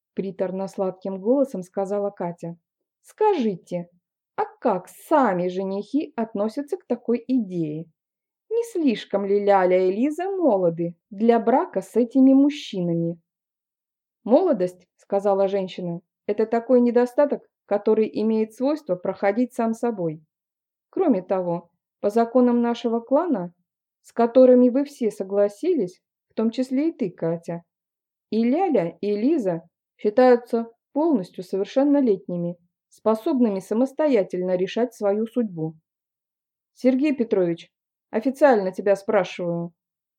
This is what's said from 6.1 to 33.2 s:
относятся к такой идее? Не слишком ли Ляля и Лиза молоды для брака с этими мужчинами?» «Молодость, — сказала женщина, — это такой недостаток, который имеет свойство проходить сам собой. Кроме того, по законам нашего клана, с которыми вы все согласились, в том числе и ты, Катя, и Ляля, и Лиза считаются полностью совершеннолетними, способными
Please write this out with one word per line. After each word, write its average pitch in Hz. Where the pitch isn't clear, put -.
относятся 226
к -
такой 233
идее? 175
Не 466
слишком 220
ли 202
Ляля 185
и -
Лиза 302
молоды 180
для 226
брака 233
с -
этими 262
мужчинами?» 175
«Молодость, — 226
сказала 196
женщина, — 185
это 208
такой 233
недостаток, 247
который 214
имеет 220
свойство 277
проходить 202
сам 226
собой. 185
Кроме 285
того, 180
по 208
законам 240
нашего 233
клана, 247
с -
которыми 247
вы 269
все 233
согласились, 202
в -
том 226
числе 262
и 330
ты, 214
Катя, 170
и 226
Ляля, 247
и 208
Лиза 208
считаются 240
полностью 277
совершеннолетними, 196
способными 220